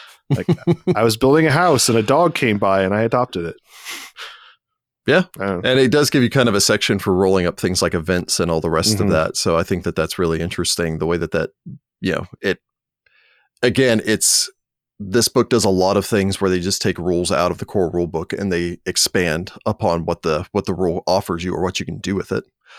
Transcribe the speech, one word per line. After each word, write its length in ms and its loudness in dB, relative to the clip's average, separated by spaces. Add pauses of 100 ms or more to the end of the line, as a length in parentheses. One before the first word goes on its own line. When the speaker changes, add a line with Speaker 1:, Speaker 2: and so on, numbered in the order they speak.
(300)
Speaker 1:
Like, 180 0 (240)
Speaker 2:
<laughs> 260 0
Speaker 1:
I 60 2
was 120 4
building 320 4
a 40 2
house 360 2
and 100 4
a 60 2
dog 320 2
came 220 0
by 260 2
and 100 0
I 100 0
adopted 420 -2
it. 100 -8 (1500)
Speaker 2:
Yeah. 160 4 (160)
Speaker 1:
I 60 -4
don't 180 -4
know. 60 0
Speaker 2:
And 100 2
it 120 4
does 180 2
give 140 2
you 60 2
kind 200 2
of 60 0
a 60 2
section 380 0
for 140 0
rolling 320 2
up 140 -4
things 220 -2
like 120 0
events 460 -2
and 120 0
all 100 2
the 80 -2
rest 260 0
Speaker 1:
Mm-hmm. 80 0
Speaker 2:
of 80 0
that. 260 0
So 200 0
I 60 0
think 200 -4
that 120 -4
that's 240 -4
really 220 0
interesting, 560 -4
the 80 -2
way 120 0
that, 140 -4
that, 200 -2 (500)
you 100 -2
know, 140 -4 (160)
it, 180 -2 (1000)
again, 420 2
it's, 460 0 (480)
this 300 0
book 220 0
does 160 2
a 40 4
lot 280 2
of 80 0
things 340 0
where 100 2
they 120 2
just 200 -4
take 160 -2
rules 340 -2
out 200 2
of 60 -6
the 80 -8
core 260 -2
rule 160 -2
book 240 -6
and 200 -4
they 340 -4
expand 680 -2 (140)
upon 400 -2
what 160 -4
the, 320 -2
what 120 -2
the 80 -4
rule 320 -2
offers 380 -2
you 100 -4
or 80 -4
what 200 -4
you 40 -6
can 120 -10
do 180 -4
with 160 -6
it. 140 -4 (340)